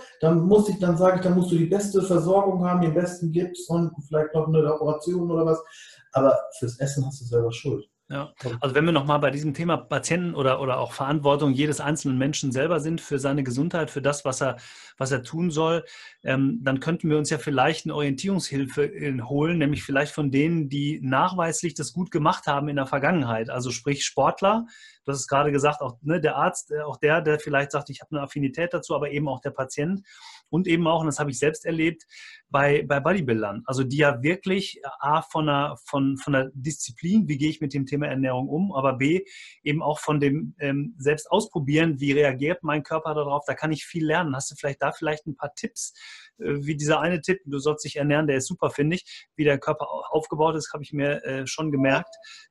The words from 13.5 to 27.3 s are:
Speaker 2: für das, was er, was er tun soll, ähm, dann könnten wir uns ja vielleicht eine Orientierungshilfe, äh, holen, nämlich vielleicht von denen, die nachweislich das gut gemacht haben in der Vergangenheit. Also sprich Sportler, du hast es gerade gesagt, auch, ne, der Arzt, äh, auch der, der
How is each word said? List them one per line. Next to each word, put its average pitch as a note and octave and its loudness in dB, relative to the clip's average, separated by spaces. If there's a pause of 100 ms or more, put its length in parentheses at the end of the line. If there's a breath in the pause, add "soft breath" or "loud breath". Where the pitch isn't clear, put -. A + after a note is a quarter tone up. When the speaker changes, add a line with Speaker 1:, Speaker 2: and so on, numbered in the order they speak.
Speaker 2:
für C3 -6
das, C#3+ 0
was C3+ -2
er, B2+ -2 (420 loud breath)
was C3 -2
er B2+ 0
tun E3 -4
soll, D#3+ 0 (400 loud breath)
ähm, C3+ 0
dann C3+ 0
könnten E3 -2
wir D3+ 4
uns D3+ -2
ja D3+ 0
vielleicht D3+ 0
eine D3 -4
Orientierungshilfe, C#3+ -2
äh, C#3+ -4
holen, D3 0
nämlich D3 0
vielleicht C#3+ 0
von D3 -2
denen, D3+ 2
die C#3+ -2
nachweislich E3 0
das - -8
gut F3 -4
gemacht D#3+ 0
haben C#3+ 0
in D3 -4
der C3+ 0
Vergangenheit. C3+ 0
Also B2+ -4
sprich C#3+ -4
Sportler, G3 2 (360 loud breath)
du C#3 -4
hast C#3 -4
es - -8
gerade C#3+ 4
gesagt, D3 2
auch, B2+ -8
ne, D#3+ 0
der C#3+ 2
Arzt, E3 0
äh, D3 -4
auch C#3 -8
der, D#3 4
der D3+ 2